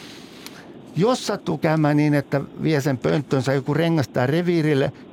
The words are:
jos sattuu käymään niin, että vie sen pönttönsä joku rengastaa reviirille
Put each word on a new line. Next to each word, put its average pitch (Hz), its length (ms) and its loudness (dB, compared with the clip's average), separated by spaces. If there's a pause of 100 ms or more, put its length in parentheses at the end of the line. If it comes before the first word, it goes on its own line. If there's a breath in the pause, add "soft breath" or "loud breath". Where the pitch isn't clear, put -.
(960 loud breath)
jos 240 300 0
sattuu 180 320 -4
käymään 156 380 2
niin, 147 180 4
että 143 260 0 (220)
vie 151 180 2
sen 135 180 0
pönttönsä 139 540 0
joku 139 220 -2
rengastaa 151 520 0
reviirille 151 680 2 (200 loud breath)